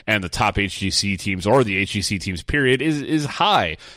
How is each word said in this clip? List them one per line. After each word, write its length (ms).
and 160
the 60
top 300
H 220
G 100
C 260
teams 300
or 180
the 140
H 140
G 100
C 160
teams, 240
period, 400
is, 180
is 240
high. 540